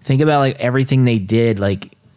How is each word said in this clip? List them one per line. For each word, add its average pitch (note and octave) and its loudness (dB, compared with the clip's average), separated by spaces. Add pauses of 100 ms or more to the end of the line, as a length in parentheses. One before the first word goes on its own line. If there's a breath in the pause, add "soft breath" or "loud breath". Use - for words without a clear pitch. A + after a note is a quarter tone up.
Think C3+ 0
about, D3+ 2
like, C3+ -2
everything C3 0
they A#2 2
did, A2+ 0
like, G2 -4 (240)